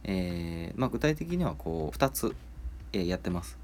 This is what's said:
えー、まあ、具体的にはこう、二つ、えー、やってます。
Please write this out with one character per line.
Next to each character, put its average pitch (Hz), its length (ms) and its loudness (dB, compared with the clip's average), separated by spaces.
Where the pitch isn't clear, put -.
え 92 720 0
ー、 - 40 -4
ま 127 80 4
あ、 - 20 2
具 113 100 0
体 156 160 6
的 165 220 -2
に 175 80 4
は 87 120 0
こ 80 340 0
う、 - 20 -10
二 135 160 4
つ、 - 260 0
え 101 60 2
ー、 87 80 2
や 90 100 2
っ - 20 -2
て - 100 -2
ま 87 120 2
す。 - 220 -10